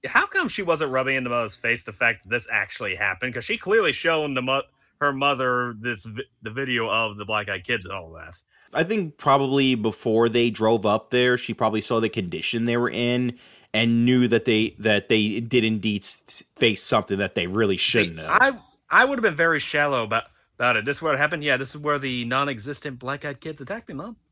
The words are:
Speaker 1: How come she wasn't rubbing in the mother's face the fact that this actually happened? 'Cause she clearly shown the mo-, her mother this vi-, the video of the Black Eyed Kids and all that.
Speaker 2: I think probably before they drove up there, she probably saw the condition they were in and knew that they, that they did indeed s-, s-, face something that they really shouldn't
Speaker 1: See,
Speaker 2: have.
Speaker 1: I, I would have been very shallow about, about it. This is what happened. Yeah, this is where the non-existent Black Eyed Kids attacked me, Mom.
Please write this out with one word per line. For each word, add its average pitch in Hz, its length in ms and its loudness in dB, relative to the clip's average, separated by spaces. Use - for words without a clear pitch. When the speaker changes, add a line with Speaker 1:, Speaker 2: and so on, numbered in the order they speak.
Speaker 1:
How 330 220 2
come 359 220 -2
she - 120 -6
wasn't 156 300 0
rubbing 131 240 0
in 131 80 -2
the 123 60 -4
mother's 120 280 -2
face 120 280 -2
the 107 80 -12
fact 117 300 -2
that 95 60 -20
this 117 220 -4
actually 101 440 -4
happened? 101 380 -4
'Cause 120 120 -8
she 226 120 -4
clearly 190 360 2
shown 156 400 -2
the 127 80 -2
mo-, 135 220 -2
her 143 120 2
mother 127 680 0
this 113 260 -6
vi-, 113 180 -12
the 107 100 -10
video 120 380 -2
of 110 280 -2
the 104 80 -10
Black 104 240 -4
Eyed 95 160 -6
Kids 110 200 -4
and 95 100 -10
all 82 180 -12
that. 78 220 -18
Speaker 2:
I 127 120 0
think 180 340 -2
probably 139 580 4
before 110 540 2
they 117 220 4
drove 110 340 2
up - 240 2
there, 123 300 2
she - 160 -6
probably 110 260 0
saw 113 180 0
the 110 80 0
condition 95 580 -4
they 120 120 0
were 120 140 0
in 120 460 0
and 117 320 4
knew 123 220 6
that 113 180 4
they, 110 320 2
that 104 320 2
they 107 300 4
did 117 240 2
indeed 107 400 0
s-, - 240 -2
s-, - 160 -8
face 110 280 2
something 101 340 0
that 98 160 -2
they 90 140 -2
really 98 300 0
shouldn't 90 400 0
Speaker 1:
See, 78 60 -12
Speaker 2:
have. 156 160 0
Speaker 1:
I, 262 200 2
I 214 140 6
would 277 120 -2
have 226 60 -4
been 185 120 2
very 165 240 2
shallow 143 440 0
about, 113 220 -2
about 120 180 2
it. 107 80 -2
This 139 120 -2
is - 40 -10
what 151 160 0
happened. 151 260 0
Yeah, 139 140 2
this 131 140 -6
is 151 100 -12
where 147 160 0
the 127 280 -4
non-existent 131 720 -4
Black 139 260 -8
Eyed 139 160 -10
Kids 156 180 -12
attacked 196 300 -12
me, 165 60 -12
Mom. 202 220 -12